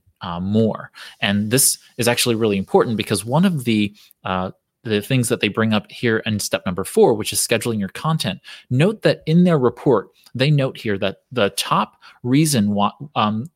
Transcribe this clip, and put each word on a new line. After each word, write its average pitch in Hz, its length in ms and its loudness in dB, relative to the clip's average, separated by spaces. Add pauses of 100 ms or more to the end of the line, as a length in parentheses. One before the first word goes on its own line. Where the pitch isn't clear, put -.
(220)
uh, 87 180 -8
more? 104 520 -2 (280)
And 104 300 0
this 127 300 2 (180)
is 113 100 -2
actually 120 280 0
really 107 220 0
important 98 400 0
because 104 280 -4
one 143 200 2
of 160 200 -2
the, 107 300 0 (280)
uh, 92 280 -4 (340)
the 107 160 0
things 123 280 0
that 120 100 0
they 113 80 0
bring 110 240 0
up 107 180 -2
here 113 360 -2
in 104 140 -2
step - 260 -6
number 92 180 -4
four, 190 300 4
which 104 180 -4
is - 80 -4
scheduling 113 400 -2
your 98 80 -4
content, 156 540 -4 (280)
note 151 340 2
that 151 220 0
in 170 200 4
their 170 120 4
report, 123 520 2 (260)
they 131 160 2
note 135 260 0
here 104 200 -4
that 98 220 -4 (120)
the 110 200 0
top - 500 -4 (200)
reason 127 520 2
why, 101 180 0 (240)
um, 110 300 -2 (100)